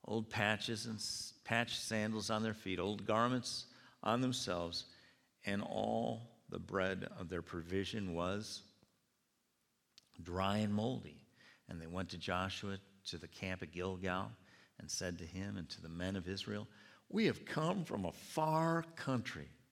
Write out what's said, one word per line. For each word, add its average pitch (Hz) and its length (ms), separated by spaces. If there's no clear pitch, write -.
old 110 240
patches 107 580
and 110 100
s-, - 360
patched 117 360
sandals 107 480
on 110 140
their 110 120
feet, 95 240
old 101 280
garments 117 600
on 117 180
themselves, 90 680
and 101 160
all 113 680
the 90 80
bread 95 500
of 92 100
their 87 120
provision 92 720
was 92 500
dry 95 360
and 104 160
moldy. 107 500
And 85 120
they 82 60
went 87 240
to 90 80
Joshua 95 580
to - 100
the 82 120
camp 92 340
at 78 100
Gilgal 92 580
and - 120
said 87 280
to 85 60
him 95 320
and 82 140
to - 100
the 82 80
men 90 280
of 87 120
Israel, 104 400
"We 214 180
have - 200
come 165 380
from 98 200
a 87 80
far 165 720
country. 110 520